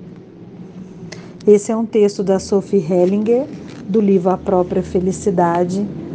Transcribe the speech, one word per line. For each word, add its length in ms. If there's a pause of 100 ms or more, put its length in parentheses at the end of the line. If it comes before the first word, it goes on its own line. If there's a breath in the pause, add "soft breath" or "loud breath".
(1500 loud breath)
Esse 260
é 40
um 100
texto 360
da 160
Sophie 400
Hellinger, 680 (420 loud breath)
do 120
livro 300
A 80
Própria 440
Felicidade, 1000 (300)